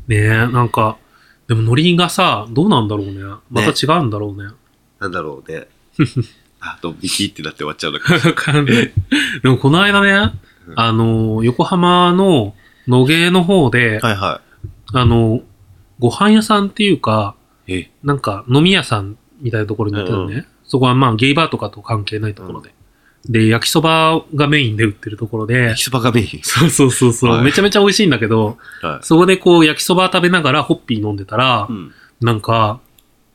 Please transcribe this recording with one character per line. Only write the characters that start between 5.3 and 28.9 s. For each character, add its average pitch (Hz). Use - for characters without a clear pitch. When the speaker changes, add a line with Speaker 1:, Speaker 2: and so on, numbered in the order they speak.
Speaker 2:
う 80
ね。 -
Speaker 1:
<laughs> 147
Speaker 2:
あ、 -
ド 85
ン 78
引 92
き -
っ 98
て 76
な 78
っ -
て -
終 73
わ 76
っ -
ち -
ゃ 80
う -
の 73
か。 -
Speaker 1:
わ 165
か -
ん 147
な 131
い。 240
で 131
も 127
こ 135
の 170
間 202
ね、 196
Speaker 2:
う 87
ん。 -
Speaker 1:
あ 113
の、 113
横 120
浜 175
の 175
野 127
毛 165
の 180
方 170
で、 113
Speaker 2:
は 120
い 104
は 95
い。 -
Speaker 1:
あ 123
の、 117
ご 120
飯 202
屋 220
さ 214
ん 202
っ -
て 208
い 196
う 135
か、 107
Speaker 2:
え？ 92
Speaker 1:
な 143
ん 139
か 98
飲 135
み 185
屋 175
さ 110
ん 98
み 120
た 117
い 107
な 107
と 107
こ 113
ろ 104
に 104
行 104
っ -
た 87
の 95
ね。 98
Speaker 2:
う -
ん 127
う -
ん。 -
Speaker 1:
そ 135
こ 127
は 123
ま 135
あ 110
ゲ 127
イ 143
バ 160
ー -
と 120
か 104
と 104
関 104
係 107
な 107
い 104
と 92
こ 90
ろ 78
で。 -
Speaker 2:
う -
ん。 -
Speaker 1:
で、 110
焼 113
き -
そ 160
ば 160
が 143
メ 147
イ 113
ン 107
で 107
売 110
っ 101
て -
る 104
と 113
こ 117
ろ 110
で。 123
Speaker 2:
焼 110
き -
そ 123
ば 123
が 120
メ 117
イ -
ン？ -
Speaker 1:
そ 127
う 165
そ -
う 127
そ 123
う 117
そ 123
う。 -
Speaker 2:
は 117
い。 -
Speaker 1:
め 151
ち -
ゃ -
め 202
ち 208
ゃ -
美 202
味 202
し 214
い 196
ん -
だ 123
け 110
ど、 110
Speaker 2:
は 78